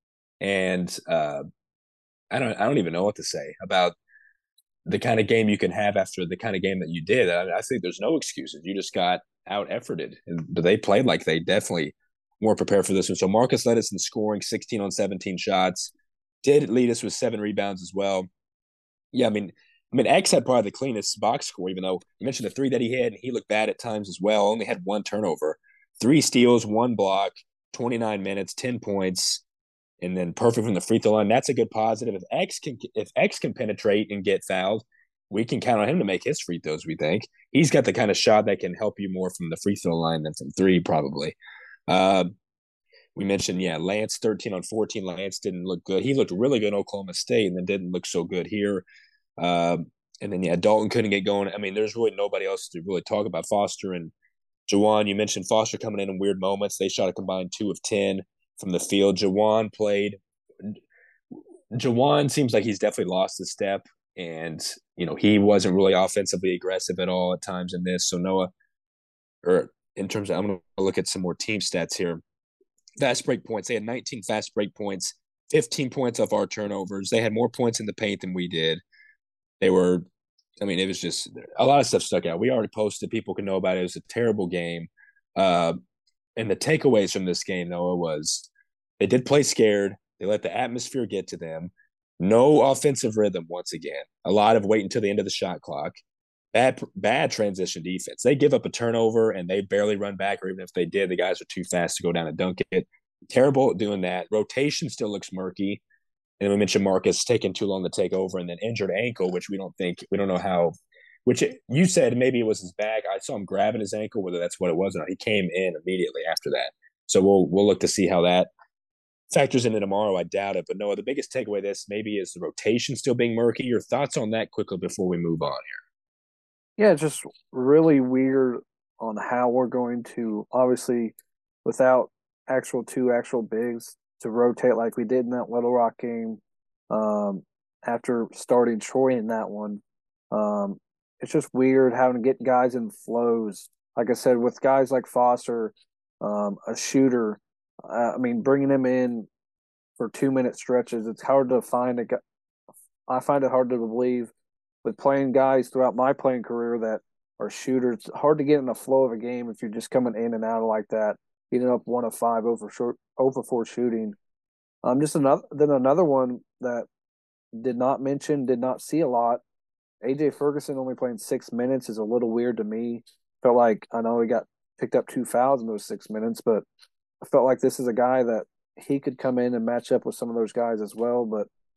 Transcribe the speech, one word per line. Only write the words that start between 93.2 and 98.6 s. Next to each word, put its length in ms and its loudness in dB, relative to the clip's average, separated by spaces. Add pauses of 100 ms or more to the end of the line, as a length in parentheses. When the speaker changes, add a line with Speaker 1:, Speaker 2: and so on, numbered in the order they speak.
Speaker 1:
once 240 -10
again. 300 -10 (220)
A 60 0
lot 260 6
of 80 0
wait 180 2
until 180 -4
the 80 0
end 80 0
of 80 -2
the 60 -6
shot 300 -6
clock. 320 -10 (600)
Bad, 260 4 (160)
bad 360 0
transition 500 -2
defense. 400 -8
They 140 4
give 180 4
up 140 0